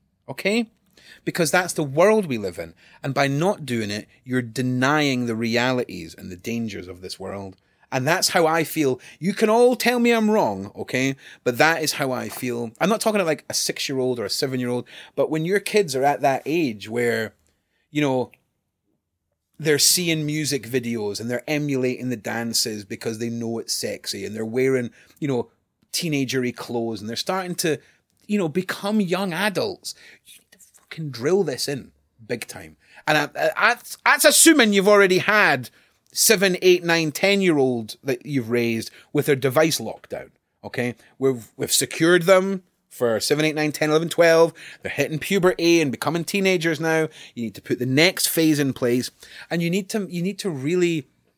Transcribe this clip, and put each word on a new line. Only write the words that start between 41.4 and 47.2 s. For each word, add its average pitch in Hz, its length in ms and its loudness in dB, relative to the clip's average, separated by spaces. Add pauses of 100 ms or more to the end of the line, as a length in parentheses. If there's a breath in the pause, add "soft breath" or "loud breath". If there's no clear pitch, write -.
we've - 140 -4
secured 170 520 2
them 190 400 4 (240)
for 113 320 -2
seven, 151 240 0
eight, 156 120 0
nine, 151 180 -2
ten, 151 160 -2
eleven, 160 180 2
twelve. 165 460 4 (280 loud breath)
They're - 120 -8
hitting 143 260 -2
puberty 170 600 2
and 143 100 0
becoming 151 320 -2
teenagers 175 560 0
now. 160 300 0 (240 loud breath)